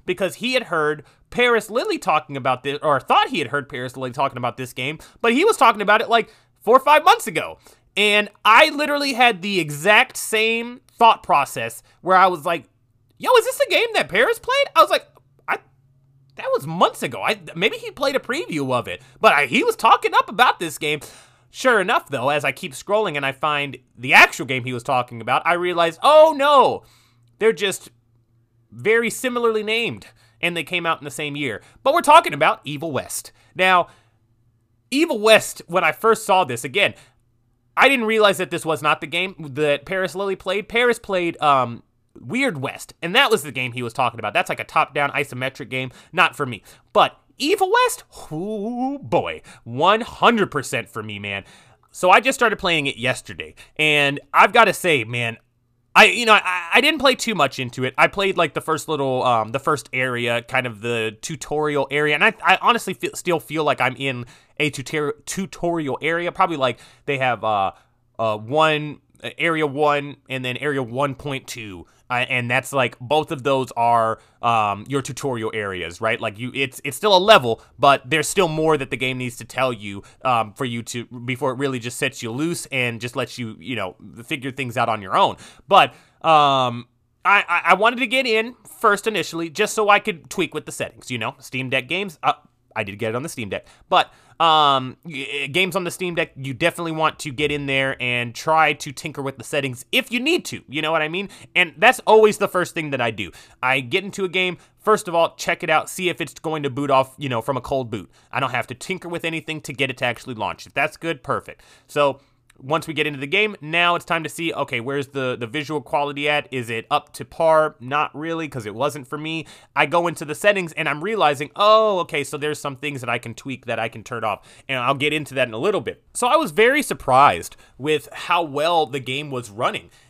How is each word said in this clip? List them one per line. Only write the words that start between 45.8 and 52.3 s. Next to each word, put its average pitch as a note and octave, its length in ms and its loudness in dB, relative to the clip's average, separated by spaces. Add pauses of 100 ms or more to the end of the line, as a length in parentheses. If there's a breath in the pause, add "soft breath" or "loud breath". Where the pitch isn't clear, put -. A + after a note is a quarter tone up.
Not D#3+ 240 2
for D3 80 -4
me. A#2+ 180 -10 (300 soft breath)
But E3+ 260 2 (200)
Evil F#4 340 0 (120)
West? - 200 -4 (260)
Oh, A3 680 -6
boy. D#3+ 420 -2 (240 loud breath)
One E3+ 380 2
hundred G#3+ 480 2
percent B2 400 -4
for A2 120 -10
me, G#2 160 -10
man. G2+ 260 -8 (460 soft breath)
So F3+ 200 2
I A3 100 10
just B3 180 -2